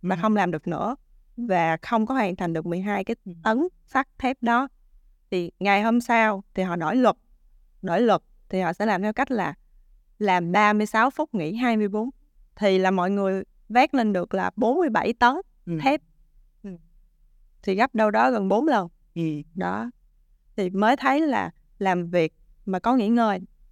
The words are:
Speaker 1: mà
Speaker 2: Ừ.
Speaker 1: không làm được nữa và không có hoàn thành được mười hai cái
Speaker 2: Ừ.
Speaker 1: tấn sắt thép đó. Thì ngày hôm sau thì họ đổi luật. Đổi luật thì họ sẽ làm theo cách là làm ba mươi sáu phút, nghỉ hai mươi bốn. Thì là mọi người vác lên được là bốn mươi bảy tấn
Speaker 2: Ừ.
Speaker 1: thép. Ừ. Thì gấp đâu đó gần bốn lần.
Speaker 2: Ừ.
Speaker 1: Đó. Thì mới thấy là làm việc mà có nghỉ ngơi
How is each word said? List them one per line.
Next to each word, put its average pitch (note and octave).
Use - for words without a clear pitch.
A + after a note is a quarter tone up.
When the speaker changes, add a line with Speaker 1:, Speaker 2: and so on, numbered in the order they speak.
Speaker 1:
mà F#3
Speaker 2:
Ừ. F3+
Speaker 1:
không G#3+
làm F3+
được D#3
nữa G3
và F3
không A3
có C4
hoàn G3+
thành F3
được D#3+
mười E3+
hai G3
cái A#3
Speaker 2:
Ừ. F3+
Speaker 1:
tấn B3
sắt -
thép C4
đó. A#3+
Thì F3+
ngày G3+
hôm A#3
sau A3
thì F#3+
họ F3
đổi E3
luật. B3
Đổi F#3
luật G#3+
thì F#3
họ F3
sẽ G3+
làm F#3+
theo G#3+
cách C#4
là F#3
làm F3+
ba G#3
mươi G#3
sáu A#3+
phút, D#4
nghỉ E3+
hai A#3+
mươi G#3
bốn. G#3+
Thì F#3+
là F#3+
mọi F#3
người G3
vác B3
lên A3
được F3+
là F#3
bốn A#3+
mươi F4
bảy G#3+
tấn A#3+
Speaker 2:
Ừ. E3+
Speaker 1:
thép. C4+
Ừ. G3+
Thì F#3+
gấp A3+
đâu A3
đó A3+
gần G3+
bốn A3
lần. G#3
Speaker 2:
Ừ. E3+
Speaker 1:
Đó. F#3+
Thì F3+
mới G#3+
thấy C#4
là G#3+
làm F3+
việc E3
mà F#3
có B3
nghỉ G#3+
ngơi A3